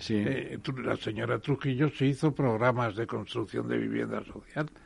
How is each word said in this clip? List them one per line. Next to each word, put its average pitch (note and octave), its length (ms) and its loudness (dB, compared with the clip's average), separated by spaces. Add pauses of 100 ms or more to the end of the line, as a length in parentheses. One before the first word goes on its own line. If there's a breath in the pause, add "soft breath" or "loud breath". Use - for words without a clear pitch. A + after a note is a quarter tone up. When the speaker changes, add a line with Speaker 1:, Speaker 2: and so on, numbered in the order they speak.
Speaker 1:
Sí. G#2+ 260 2
Speaker 2:
Eh, C3 380 -2
Tru-, C3 200 -4
la A2+ 120 0
señora A#2 420 -2
Trujillo C#3 520 2
se - 180 2
hizo C#3+ 260 2
programas A#2+ 640 2
de A2+ 100 -2
construcción A#2 640 -4
de A#2+ 100 0
vivienda A2 460 -2
social. - 460 -8 (160 soft breath)